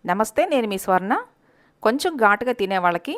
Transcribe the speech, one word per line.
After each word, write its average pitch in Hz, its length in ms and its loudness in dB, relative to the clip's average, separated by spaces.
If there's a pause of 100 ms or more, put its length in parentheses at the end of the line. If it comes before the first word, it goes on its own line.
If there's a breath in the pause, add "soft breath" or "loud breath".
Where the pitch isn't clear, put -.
నమస్తే, 214 320 0 (100)
నేను 240 200 2
మీ 190 120 -4
స్వర్ణ. 190 300 0 (720 soft breath)
కొంచెం 285 260 2 (120)
ఘాటుగా 208 360 4
తినే 196 240 -2
వాళ్ళకి 175 340 -2